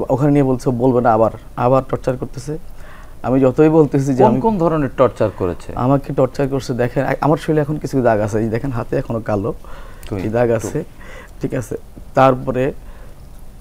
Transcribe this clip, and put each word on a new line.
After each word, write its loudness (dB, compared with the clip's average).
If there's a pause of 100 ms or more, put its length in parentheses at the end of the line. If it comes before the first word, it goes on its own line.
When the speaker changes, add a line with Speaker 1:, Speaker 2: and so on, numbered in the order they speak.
Speaker 1:
ওখানে 2
নিয়ে 4
বলছে, 0
"বলবে 4
না," 4
আবার, 4 (240)
আবার 4
টর্চার -2
করতেছে। -8 (640)
আমি 2
যতই 6
বলতেছি 4
যে 4
Speaker 2:
কোন 8
Speaker 1:
আমি 2
Speaker 2:
কোন 2
ধরনের 0
টর্চার 4
করেছে? -4
Speaker 1:
আমাকে 0
টর্চার 0
করছে, -4
দেখেন, 0
আ-, -2
আমার 2
শরীরে 0
এখন -2
কিছু -2
দাগ 4
আছে, 0
এই 0
দেখেন -4
হাতে -4
এখনো -4
কালো, -2 (560)
Speaker 2:
কই? -4
Speaker 1:
এই -4
দাগ 2
Speaker 2:
একটু। 0
Speaker 1:
আছে, -4 (580)
ঠিক -6
আছে। -6 (380)
তারপরে 2 (880)